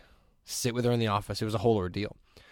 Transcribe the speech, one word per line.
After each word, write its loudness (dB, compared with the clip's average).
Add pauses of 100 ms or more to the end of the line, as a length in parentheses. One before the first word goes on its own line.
(460)
sit -4
with 0
her 4
in 2
the 2
office. -2
It -2
was -2
a -2
whole 4
ordeal. -4 (360)